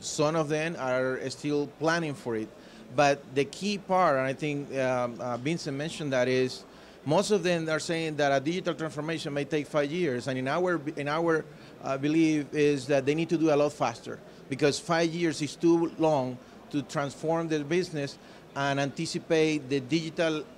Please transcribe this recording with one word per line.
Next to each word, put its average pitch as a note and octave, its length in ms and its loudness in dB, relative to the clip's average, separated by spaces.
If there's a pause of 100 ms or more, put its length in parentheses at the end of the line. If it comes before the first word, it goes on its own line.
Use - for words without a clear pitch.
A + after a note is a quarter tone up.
Some D3+ 340 0
of D#3 140 0
them D#3 320 -2
are C3 400 0 (100)
still D3 380 -2 (100)
planning D#3+ 360 0
for B2+ 200 -6
it. A2 140 -4 (480)
But C#3+ 260 6 (140)
the C#3 80 4
key G3 340 -4
part, F#3 380 4
and C3 100 2
I C3+ 60 0
think, C#3+ 440 -6
um, B2+ 440 0
uh, B2 160 -4
Vincent C#3+ 400 -4
mentioned D3+ 360 -6
that, B2+ 140 2
is B2+ 380 0 (420)
most F#3+ 240 2
of G3+ 140 2
them E3+ 240 0
are D#3 100 0
saying D#3+ 380 -2
that C#3+ 160 2
a C#3 80 4
digital F3 340 -2
transformation D#3 580 -6
may C#3+ 120 -2
take D3 240 -2
five D3 240 0
years, C#3 340 -2
and C3 120 -2
in C3 100 -2
our, E3+ 320 0 (160)
in C#3+ 100 -4
our, D#3+ 380 2 (380)
uh, C3+ 160 -2
belief D3+ 560 2
is D3 320 2
that C#3 180 2
they C#3+ 100 2
need E3 140 -2
to E3+ 80 2
do D#3+ 160 4
a C#3+ 40 4
lot D3 160 2
faster, A#2+ 460 -4 (300)
because C#3 320 0
five E3+ 300 0
years D#3+ 320 -2
is C#3+ 120 -4
too E3+ 440 4
long C#3 400 2 (320)
to C#3+ 120 -2
transform D#3+ 640 -2
the D3+ 160 -2
business D3+ 540 -2 (400)
and C#3 240 0
anticipate D#3 880 0
the C#3 120 0
digital D#3 640 -2 (160)